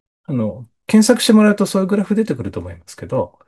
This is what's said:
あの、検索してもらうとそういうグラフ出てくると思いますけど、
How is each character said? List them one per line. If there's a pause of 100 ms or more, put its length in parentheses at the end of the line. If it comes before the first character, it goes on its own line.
(260)
あ
の、 (200)
検
索
し
て
も
ら
う
と
そ
う
い
う
グ
ラ
フ
出
て
く
る
と
思
い
ま
す
け
ど、